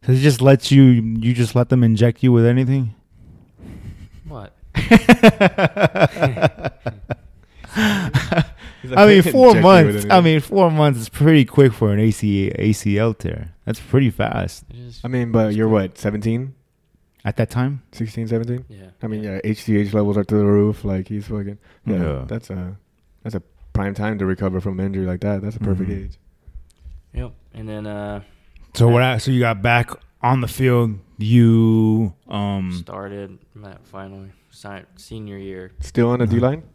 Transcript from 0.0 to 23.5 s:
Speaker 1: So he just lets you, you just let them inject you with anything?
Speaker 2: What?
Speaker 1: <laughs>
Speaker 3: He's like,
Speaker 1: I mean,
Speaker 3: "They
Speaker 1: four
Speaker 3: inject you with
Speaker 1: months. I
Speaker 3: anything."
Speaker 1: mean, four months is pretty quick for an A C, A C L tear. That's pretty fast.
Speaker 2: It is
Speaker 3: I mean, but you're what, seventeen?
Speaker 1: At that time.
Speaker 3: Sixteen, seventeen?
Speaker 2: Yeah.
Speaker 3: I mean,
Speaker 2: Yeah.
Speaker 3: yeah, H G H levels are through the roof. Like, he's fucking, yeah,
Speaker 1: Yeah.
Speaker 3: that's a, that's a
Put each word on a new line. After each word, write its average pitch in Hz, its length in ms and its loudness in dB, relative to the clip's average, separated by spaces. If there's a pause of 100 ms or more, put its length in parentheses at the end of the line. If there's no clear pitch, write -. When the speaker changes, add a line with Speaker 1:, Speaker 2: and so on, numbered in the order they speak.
Speaker 1:
So 127 80 0
he 131 80 2
just 135 220 2
lets 135 280 4
you, 139 140 8
you 113 480 2
just 117 220 -2
let 123 160 0
them 127 120 4
inject 113 400 2
you 127 100 4
with 117 120 4
anything? 127 500 0 (1300)
Speaker 2:
What? 117 240 -18 (220)
Speaker 1:
<laughs> - 2000 2 (2000)
Speaker 3:
He's 127 80 -14
like, 151 80 0
Speaker 1:
I 202 80 8
mean, 196 160 8
Speaker 3:
"They 165 100 0
Speaker 1:
four 254 160 8
Speaker 3:
inject 220 80 8
you - 0 -
with - 60 2
Speaker 1:
months. 190 440 6
I 202 120 6
Speaker 3:
anything." 175 60 4
Speaker 1:
mean, 160 160 4
four 190 300 2
months 147 300 2
is 110 80 -12
pretty 147 360 4
quick 135 280 4
for 104 200 -2
an 104 80 0
A 110 100 2
C, 101 400 -2
A 107 220 -2
C 101 260 -2
L 113 160 0
tear. 92 400 -10 (100)
That's 110 160 -8
pretty 131 300 0
fast. - 600 -6
Speaker 2:
It 120 60 -20
is 120 280 -20
Speaker 3:
I 123 40 -10
mean, 123 240 -4
but 110 220 0
you're 110 140 0
what, 101 300 -2
seventeen? 113 560 -6 (720)
Speaker 1:
At 101 100 -8
that 110 140 -2
time. 127 320 -4 (100)
Speaker 3:
Sixteen, 113 340 -10
seventeen? 117 440 -6
Speaker 2:
Yeah. 95 160 -20 (160)
Speaker 3:
I 117 60 -10
mean, 107 140 -8
Speaker 2:
Yeah. 101 120 -8
Speaker 3:
yeah, 95 100 -8
H 107 220 -6
G 107 100 0
H 104 160 0
levels 104 240 0
are 104 80 -2
through 107 140 -2
the 104 80 2
roof. 104 380 2
Like, 95 240 -6
he's 104 180 -10
fucking, 101 320 -10 (260)
yeah, 104 180 -4
Speaker 1:
Yeah. 71 240 -6
Speaker 3:
that's 113 220 -12
a, 95 300 -12 (440)
that's 107 120 -12
a 92 80 -8 (320)